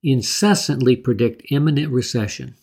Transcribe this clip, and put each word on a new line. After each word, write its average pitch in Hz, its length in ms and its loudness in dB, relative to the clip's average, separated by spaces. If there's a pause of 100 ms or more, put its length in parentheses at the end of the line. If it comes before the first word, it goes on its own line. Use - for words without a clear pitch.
incessantly 131 920 2
predict 117 560 -2
imminent 147 400 0
recession. 117 720 -4